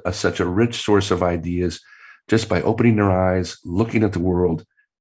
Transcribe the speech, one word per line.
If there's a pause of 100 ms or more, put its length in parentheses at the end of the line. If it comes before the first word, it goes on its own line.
a,
such
a
rich
source
of
ideas (480)
just
by
opening
our
eyes,
looking
at
the
world, (360)